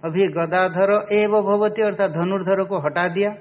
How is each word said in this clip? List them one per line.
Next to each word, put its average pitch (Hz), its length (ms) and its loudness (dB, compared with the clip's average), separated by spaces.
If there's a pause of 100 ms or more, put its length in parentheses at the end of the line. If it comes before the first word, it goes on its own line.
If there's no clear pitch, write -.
अभी 180 220 0
गदाधर 180 840 0
एव 208 300 2
भवति 208 400 0
अर्थात 202 300 0
धनुर्धर 185 520 0
को 190 160 -4
हटा 151 280 -2
दिया। 196 220 -2 (120)